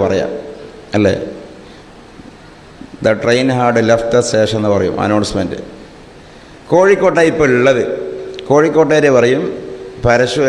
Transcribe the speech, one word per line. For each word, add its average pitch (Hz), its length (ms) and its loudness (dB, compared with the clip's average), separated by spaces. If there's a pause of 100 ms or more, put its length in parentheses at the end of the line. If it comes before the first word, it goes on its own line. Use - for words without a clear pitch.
പറയാ, 95 240 0 (680)
അല്ലേ? 98 180 2 (1900)
"The 110 160 2
train 120 240 2 (120)
had 120 200 2 (120)
left 117 260 0
the 123 140 4
station" 110 300 0
എന്ന് 104 140 0
പറയും, 95 300 -2
അനൗൺസ്മെന്റ്. 101 540 -2 (1120)
കോഴിക്കോട്ടാണ് 180 600 4
ഇപ്പോൾ 151 260 2
ഉള്ളത്. 127 240 2 (680)
കോഴിക്കോട്ടുകാർ 151 580 2 (120)
പറയും, 123 240 2 (600)
"പരശു 120 440 2